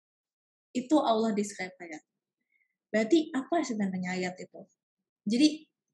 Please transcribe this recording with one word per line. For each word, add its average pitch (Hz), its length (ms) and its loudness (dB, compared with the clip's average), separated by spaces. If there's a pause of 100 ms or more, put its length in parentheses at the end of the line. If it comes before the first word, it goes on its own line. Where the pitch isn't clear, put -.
(720)
Itu 269 300 2
Allah 226 320 2
describe 196 480 -6
ayat. 160 240 -16 (880)
Berarti 226 400 4
apa 320 320 -2
sebenarnya 185 540 -4
ayat 180 180 -4
itu? 180 240 -16 (640)
Jadi, 269 400 2 (280)